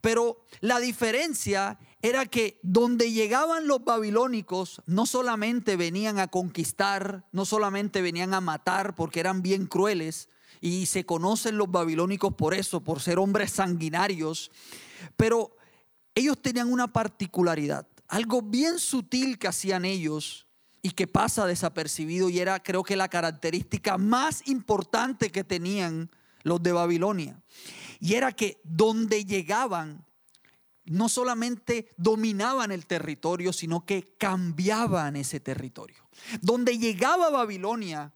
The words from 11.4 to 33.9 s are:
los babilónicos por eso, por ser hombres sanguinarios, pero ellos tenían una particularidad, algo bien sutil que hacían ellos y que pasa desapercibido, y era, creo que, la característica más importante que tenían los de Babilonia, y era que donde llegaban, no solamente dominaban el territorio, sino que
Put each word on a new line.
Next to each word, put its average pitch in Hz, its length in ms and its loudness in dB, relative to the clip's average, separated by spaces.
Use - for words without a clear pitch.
los 202 120 0
babilónicos 180 640 0
por 160 220 2
eso, 190 260 -4
por - 180 -4
ser 175 200 2
hombres 202 320 2
sanguinarios, 170 1000 -2
pero 226 400 2
ellos 262 260 2
tenían 240 300 0
una 247 200 0
particularidad, 165 960 0
algo 226 340 0
bien 277 380 0
sutil 254 580 -2
que 196 100 -4
hacían 185 380 -2
ellos 156 600 -4
y 185 100 -2
que 180 160 -2
pasa - 380 -2
desapercibido, 170 840 -2
y 175 100 -2
era, 185 240 -2
creo 185 200 -2
que, 196 120 -2
la 190 140 0
característica 170 880 -2
más 240 500 0
importante 226 840 0
que 190 140 -4
tenían 175 680 -2
los 170 200 0
de 180 80 4
Babilonia, 170 720 0
y 175 120 2
era 254 180 2
que - 320 -2
donde 220 640 4
llegaban, 185 800 -2
no 196 240 2
solamente 240 880 -2
dominaban 220 760 2
el 175 140 -6
territorio, 175 680 -2
sino 170 320 -4
que 190 320 -4